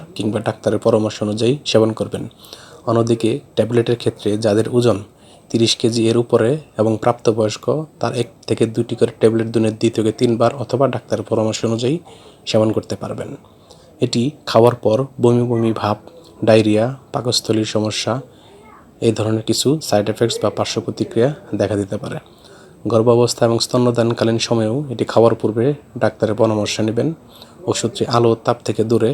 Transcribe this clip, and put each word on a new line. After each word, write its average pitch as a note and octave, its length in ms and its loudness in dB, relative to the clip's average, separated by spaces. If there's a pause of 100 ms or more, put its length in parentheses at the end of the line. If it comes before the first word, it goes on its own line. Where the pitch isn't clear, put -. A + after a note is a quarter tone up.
(160)
কিংবা G#2 240 -4
ডাক্তারের G#2+ 400 -2
পরামর্শ A2 440 0
অনুযায়ী A2 300 0 (120)
সেবন A2 280 2
করবেন। A2 300 -8 (600)
অন্যদিকে A#2 440 0 (260)
ট্যাবলেটের A#2 420 0
ক্ষেত্রে - 400 -4
যাদের A2 340 2
ওজন A#2+ 260 2 (520)
তিরিশ A2+ 260 2
কেজি A#2 340 -2
এর A2+ 80 2
উপরে A#2 320 2 (280)
এবং A2 140 2 (100)
প্রাপ্তবয়স্ক, A2 640 0 (340)
তার A#2 180 -4
এক A#2+ 100 -2 (200)
থেকে A#2 180 0
দুইটি A#2 300 -4
করে A#2 240 0
ট্যাবলেট A2+ 280 2
দিনে A2 240 0
দুই A2 180 0
থেকে A2 220 -2
তিনবার A#2+ 440 2
অথবা B2+ 320 -2
ডাক্তারের A2+ 420 -4
পরামর্শ A2 360 -2
অনুযায়ী A#2 300 -2 (500)
সেবন A2 260 2
করতে G#2+ 240 -4
পারবেন। G#2+ 340 -10 (680)
এটি B2 320 -2 (140)
খাওয়ার A#2+ 300 4
পর G#2+ 220 0 (240)
বমি A#2+ 220 4
বমি A2+ 300 0
ভাব, G#2+ 240 -2 (480)
ডায়রিয়া, A2 400 4 (280)
পাকস্থলীর A2+ 640 -2
সমস্যা, G#2+ 380 -2 (880)
এই A#2 100 4
ধরনের A2 320 0
কিছু - 240 -2 (140)
সাইড G#2 280 0
এফেক্টস A2+ 320 -2
বা G#2+ 80 0
পার্শ্ব G#2+ 320 -4
প্রতিক্রিয়া A2+ 480 -2 (260)
দেখা G#2 200 0
দিতে G2+ 220 -4
পারে। - 200 -10 (720)
গর্ভাবস্থা A#2 580 4
এবং A#2 140 2
স্তন্যদানকালীন A#2 800 0
সময়েও A2+ 360 0 (140)
এটি A2+ 160 -4
খাওয়ার A2+ 300 4
পূর্বে A2+ 300 -2 (320)
ডাক্তারের A2 380 -2
পরামর্শ G#2+ 440 0
নেবেন। A2+ 280 -2 (580)
ওষুধটি - 400 -2
আলো A#2 260 4
ও A2+ 40 2
তাপ A#2+ 300 -2
থেকে A2+ 180 -2
দূরে A2+ 300 2